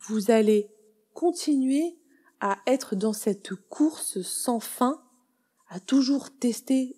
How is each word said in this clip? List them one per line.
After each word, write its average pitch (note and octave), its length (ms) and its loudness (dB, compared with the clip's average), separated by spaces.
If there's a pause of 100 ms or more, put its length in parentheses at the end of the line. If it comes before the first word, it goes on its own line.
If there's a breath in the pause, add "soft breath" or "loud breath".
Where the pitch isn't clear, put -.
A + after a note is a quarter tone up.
vous G#3+ 240 0
allez G#3+ 400 4 (420)
continuer D4+ 840 0 (420 soft breath)
à G3 260 -2
être B3+ 300 0
dans G#3+ 160 0
cette G3+ 420 -4
course - 680 -2
sans A#3 400 -4
fin, - 420 -2 (640)
à F3+ 140 -12
toujours C4+ 500 2
tester B3+ 680 -2